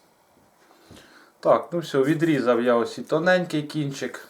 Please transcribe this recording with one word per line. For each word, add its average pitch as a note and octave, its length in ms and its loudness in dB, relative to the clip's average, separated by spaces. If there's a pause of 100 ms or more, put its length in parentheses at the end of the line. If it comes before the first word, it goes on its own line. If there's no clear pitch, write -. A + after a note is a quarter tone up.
(1400)
Так, C#3 280 4
ну F3 60 -2
все, D3+ 240 0
відрізав C3+ 600 2
я B2 120 4
ось A#2 240 -2
і B2+ 40 -10
тоненький E3+ 600 0
кінчик, C#3 680 -8